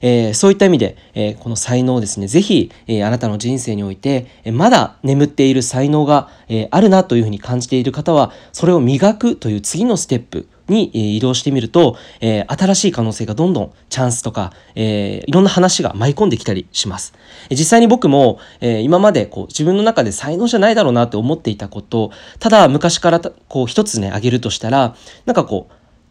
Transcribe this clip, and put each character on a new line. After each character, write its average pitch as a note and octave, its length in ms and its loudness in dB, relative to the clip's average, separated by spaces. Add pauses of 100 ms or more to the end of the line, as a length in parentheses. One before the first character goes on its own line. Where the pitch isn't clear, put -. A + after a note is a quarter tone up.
え A#2+ 300 2
ー、 G#2+ 40 -4
そ G3 140 2
う - 20 6
い G3+ 40 6
っ - 20 -14
た G3 100 4
意 - 40 6
味 D#3 80 2
で、 G2 180 -2 (180)
え G#2+ 160 -4
ー、 G#2 80 -12
こ - 100 -12
の A2+ 60 -6
才 B2+ 300 -2
能 B2+ 100 0
を A#2+ 60 -2
で G2+ 80 -6
す - 100 -10
ね、 G2 80 -6
ぜ D3+ 160 2
ひ、 F#3 300 0 (160)
え G#2+ 160 -2
ー、 - 20 -2
あ G#2+ 40 -2
な B2 100 -2
た A#2 80 -2
の G#2 100 -4
人 A#2+ 220 -4
生 A2+ 160 -6
に G2+ 80 -6
お G2 80 -8
い F#2+ 40 -12
て、 C3 300 -4 (160)
え A2+ 80 -8
ー、 - 20 -4
ま D#3 160 2
だ - 360 2
眠 C#3 220 2
っ - 20 0
て C#3 180 2
い C3+ 80 4
る B2+ 80 0
才 C3 260 -2
能 D3+ 160 2
が、 C#3+ 240 2 (200)
え A2 140 -2
ー、 - 100 -8
あ E3+ 80 2
る G#3+ 80 6
な F#3 160 4
と A#2+ 120 0
い A#2 40 4
う - 20 2
ふ A2 60 0
う - 20 -4
に G2+ 80 -6
感 B2 220 -6
じ B2 80 -10
て C3+ 80 -2
い B2 80 0
る C3 80 -4
方 D3+ 200 -2
は、 C#3 200 2 (200)
そ - 140 -4
れ F3+ 60 4
を E3+ 80 4
磨 C#3 340 2
く A#3 220 -2
と - 120 -8
い G#2+ 80 -2
う G2+ 40 -6
次 D#3+ 240 -6
の A#3 120 0
ス - 100 -6
テ B2+ 100 -2
ッ A#2+ 80 -6
プ - 240 -12 (200)
に、 G3+ 260 0
え A2+ 40 -2
ー、 G#2+ 180 -2
移 A2 40 -2
動 B2+ 140 0
し - 80 -6
て C#3 100 -2
み C3+ 80 0
る F3 80 -4
と、 D#3 280 2 (240)
え A2 220 0
ー、 - 160 -8
新 F#3+ 160 2
し G3 140 0
い - 40 -2
可 A#2 100 -4
能 A2 100 -2
性 G#2+ 140 -8
が G#2 80 -6
ど D#3 120 -2
ん F#3+ 60 0
ど C3+ 80 -2
ん F#2 120 -8 (180)
チ - 100 -6
ャ B2+ 60 0
ン A#2+ 60 -2
ス - 100 -8
と A2+ 100 -8
か、 F#2+ 200 -8 (220)
え G#2 500 -4
ー、 - 40 -12
い - 40 -4
ろ F3+ 80 6
ん G3 40 6
な G3 60 4
話 F3+ 320 2
が G2 120 -4
舞 A#2 180 0
い - 20 0
込 G#3+ 120 0
ん - 40 2
で A#2 60 -2
き - 80 -8
た G#2 100 -4
り F#2 180 -8
し - 160 -6
ま F#2 100 -10
す。 - 140 -14 (360)
え C3+ 60 -4
ー、 B2+ 40 -4
実 D#3 80 0
際 A#3 140 6
に A#3 60 6
僕 A#3 220 2
も、 C3+ 300 4 (220)
え A#2 180 -2
ー、 - 40 -2
今 D#3+ 160 2
ま G3+ 140 4
で A2+ 140 0
こ - 180 -12
う - 40 -18
自 - 160 -6
分 F#3 120 2
の G#3 80 0
中 A3 180 0
で G#2+ 80 -2
才 - 260 -6
能 A#3 120 -2
じ A#3 80 -2
ゃ - 20 2
な G3 120 4
い A3 40 2
だ G#3+ 80 2
ろ C#3+ 80 2
う - 20 2
な A#2+ 120 2
っ A#2+ 60 -4
て G#2 60 -6
思 A#2+ 180 -2
っ D#3+ 40 -10
て - 120 -6
い G#2 60 -6
た G2 120 -12
こ G2+ 140 -14
と、 A2 280 -4 (300)
た A3+ 80 0
だ G#3 200 8
昔 D3+ 300 0
か E3+ 120 0
ら E3+ 100 2
た-、 F3+ 100 -10 (180)
こ C3 160 -2
う - 40 -6
一 G#3+ 160 0
つ A#2+ 160 -6
ね、 G2 80 -4
挙 G2 140 -8
げ B2 100 0
る B2 80 0
と A2+ 100 -6
し - 80 -8
た A2 120 -6
ら、 C3 260 0 (300)
な A#3+ 60 0
ん - 20 0
か G3 100 0
こ - 260 -8
う、 - 40 -20 (360)